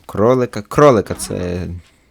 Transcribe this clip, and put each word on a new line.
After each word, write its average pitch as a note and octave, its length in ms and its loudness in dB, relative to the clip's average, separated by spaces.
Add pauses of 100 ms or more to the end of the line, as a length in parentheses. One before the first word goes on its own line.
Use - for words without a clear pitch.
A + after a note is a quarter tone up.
кролика, A#2 560 0
кролика B2+ 520 2
це F2+ 540 -8 (440)